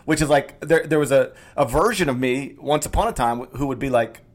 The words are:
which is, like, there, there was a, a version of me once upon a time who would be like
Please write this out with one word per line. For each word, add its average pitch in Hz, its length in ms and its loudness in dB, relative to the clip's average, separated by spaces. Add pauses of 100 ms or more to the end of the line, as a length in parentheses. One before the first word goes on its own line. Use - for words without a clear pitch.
which 151 180 0
is, 156 80 0
like, 143 300 0
there, 160 260 2
there 156 140 0
was 139 140 -2
a, 131 180 4 (240)
a 143 100 2
version 175 440 0
of 123 100 -2
me 127 400 -2
once 147 260 -2
upon 196 220 -2
a 233 60 -4
time 123 320 -2 (100)
who 139 120 -4
would 127 120 -4
be 139 100 -4
like 117 320 0 (140)